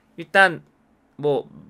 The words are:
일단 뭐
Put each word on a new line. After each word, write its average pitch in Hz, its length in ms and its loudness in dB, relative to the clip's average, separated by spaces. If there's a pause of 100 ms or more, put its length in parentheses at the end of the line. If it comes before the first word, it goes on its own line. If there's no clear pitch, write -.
(180)
일단 180 460 0 (540)
뭐 143 300 -2 (220)